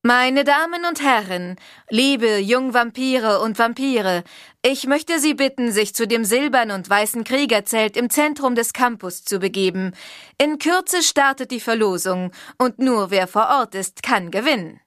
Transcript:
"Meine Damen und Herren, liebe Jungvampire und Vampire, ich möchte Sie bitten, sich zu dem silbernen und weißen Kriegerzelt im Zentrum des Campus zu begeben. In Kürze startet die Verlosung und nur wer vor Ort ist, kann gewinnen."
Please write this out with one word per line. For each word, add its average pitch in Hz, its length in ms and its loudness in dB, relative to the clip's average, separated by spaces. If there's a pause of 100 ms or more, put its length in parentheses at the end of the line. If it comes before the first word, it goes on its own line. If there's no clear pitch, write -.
"Meine 254 440 4
Damen 339 400 0
und 320 160 -4
Herren, 185 560 0 (320)
liebe 233 480 2
Jungvampire 240 1040 0
und 220 180 -2
Vampire, 233 640 0 (380)
ich 269 260 0
möchte 302 320 0
Sie 302 140 2
bitten, 269 400 -2
sich 208 200 0
zu 226 140 -2
dem 226 160 0
silbernen 233 500 0
und 185 160 -8
weißen 214 360 0
Kriegerzelt 226 720 0
im 240 120 -2
Zentrum 294 460 0
des 233 160 -2
Campus 233 540 -4
zu 196 140 -2
begeben. 185 520 -2 (460)
In 294 200 2
Kürze 359 460 0
startet 269 480 0
die 240 80 -6
Verlosung 185 720 -2 (260)
und 247 220 0
nur 226 320 2
wer 185 160 2
vor 208 220 2
Ort 254 260 2
ist, - 280 -8
kann 185 280 -2
gewinnen." 214 560 -2